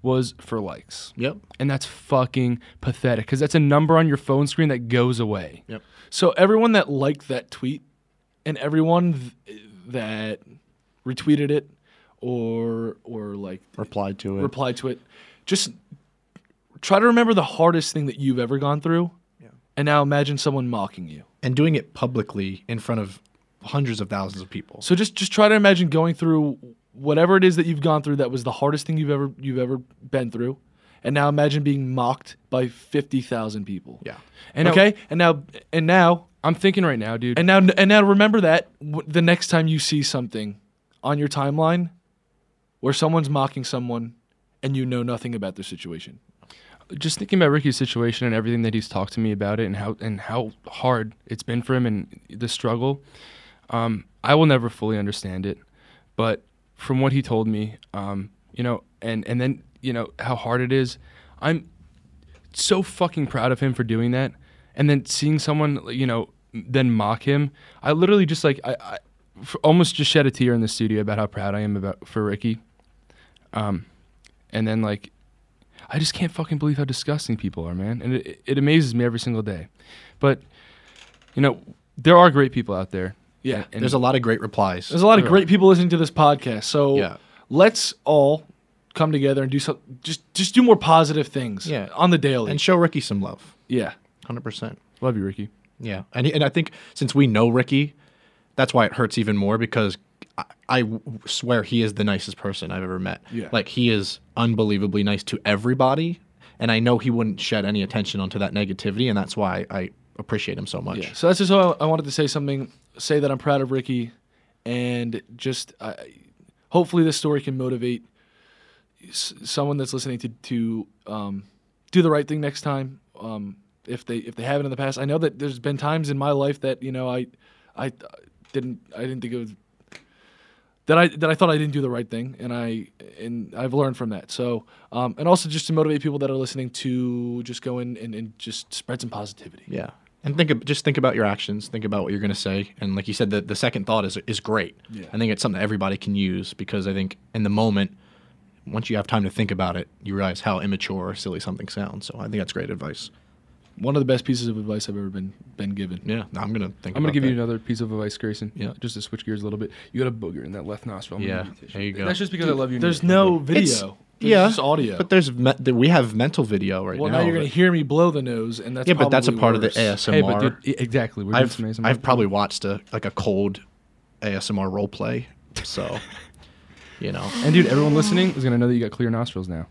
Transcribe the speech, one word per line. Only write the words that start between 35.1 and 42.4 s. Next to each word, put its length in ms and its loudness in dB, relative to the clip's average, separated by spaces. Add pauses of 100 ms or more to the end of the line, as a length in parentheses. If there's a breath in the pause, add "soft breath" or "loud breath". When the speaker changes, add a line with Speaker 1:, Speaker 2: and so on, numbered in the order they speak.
Speaker 3:
now, 260 4 (280)
and 160 0
now 380 6 (180)
Speaker 1:
I'm 120 2
thinking 280 2
right 160 0
now, 160 -4
dude. 240 0
Speaker 3:
And 80 4
now, 120 8
and 280 6
now 160 8
remember 380 6
that 260 4 (140)
w-, 260 -8
the 140 2
next 260 4
time 200 2
you 120 2
see 240 0
something 560 -6 (420)
on 160 0
your 120 0
timeline 600 0 (920)